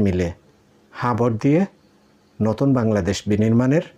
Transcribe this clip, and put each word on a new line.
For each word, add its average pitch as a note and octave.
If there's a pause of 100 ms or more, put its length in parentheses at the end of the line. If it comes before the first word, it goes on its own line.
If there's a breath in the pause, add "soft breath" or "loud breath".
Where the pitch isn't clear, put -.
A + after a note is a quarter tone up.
মিলে F2+ (640)
হা B2
ভোট A#2+ (120)
দিয়ে D3 (800)
নতুন A2 (100)
বাংলাদেশ G#2 (120)
বিনির্মাণের A#2 (140)